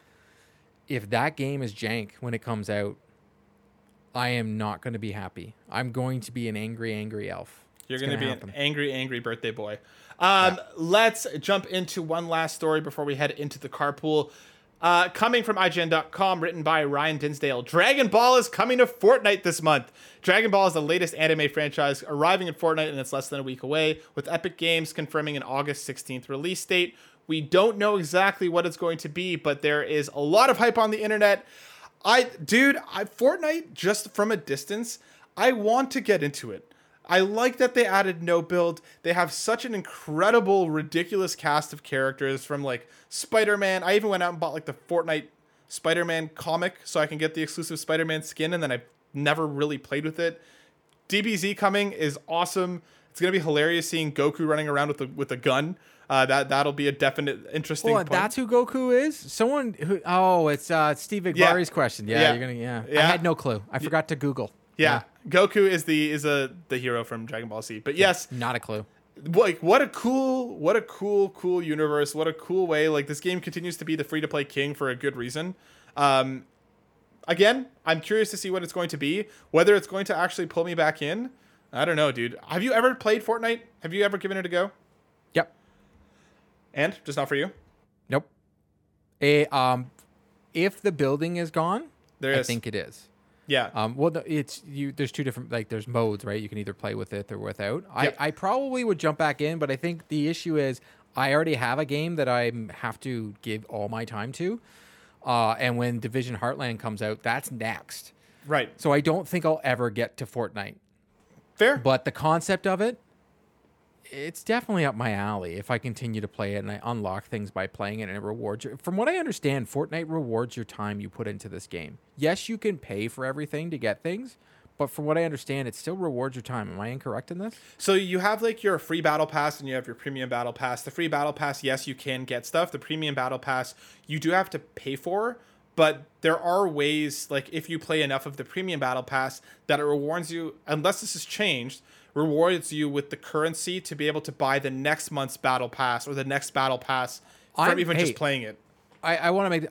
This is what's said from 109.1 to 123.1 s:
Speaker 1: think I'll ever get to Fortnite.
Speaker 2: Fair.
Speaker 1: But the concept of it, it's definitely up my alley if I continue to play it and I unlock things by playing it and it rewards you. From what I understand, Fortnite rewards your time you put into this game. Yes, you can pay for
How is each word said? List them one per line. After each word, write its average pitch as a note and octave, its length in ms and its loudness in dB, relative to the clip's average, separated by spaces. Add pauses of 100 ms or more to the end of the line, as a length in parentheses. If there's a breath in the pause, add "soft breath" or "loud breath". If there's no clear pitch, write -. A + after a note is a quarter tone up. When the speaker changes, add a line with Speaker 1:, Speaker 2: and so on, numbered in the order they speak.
Speaker 1:
think E3+ 180 -4
I'll D#3 180 2
ever B2 280 0
get A2+ 260 -4
to - 80 -8
Fortnite. G#2 500 -8 (800)
Speaker 2:
Fair. B3+ 240 4
Speaker 1:
But B2+ 260 2
the C3+ 80 -2
concept E3 560 0
of F#3 140 0
it, A#3 180 -2 (1120)
it's D3 320 -10
definitely A3 420 0
up C3 80 2
my A#2 200 -2
alley G2+ 420 -4
if G2+ 160 -8
I A#2+ 80 0
continue A2 420 -6
to G#2 60 -8
play G2+ 280 -4
it G2+ 40 -2
and G2+ 120 -8
I G#2 120 -10
unlock G#2 420 -4
things G#2 240 -8
by F#2+ 160 -4
playing G#2 360 -8
it - 20 -6
and G2 120 -8
it G#2 60 -8
rewards A2 440 -6
you. B2+ 160 -10
From F3+ 160 -4
what A#3+ 120 0
I F4+ 80 -2
understand, C#3+ 500 -2
Fortnite D#3+ 400 -4
rewards B2 480 -4
your A#2 80 -8
time G#2 360 -6
you G2+ 100 -10
put A2 180 -8
into G2+ 220 -10
this F#2+ 160 -12
game. D#2+ 320 -12 (180)
Yes, D#3 320 0
you A3+ 120 -6
can G3+ 180 -2
pay - 300 -6
for B2+ 180 -8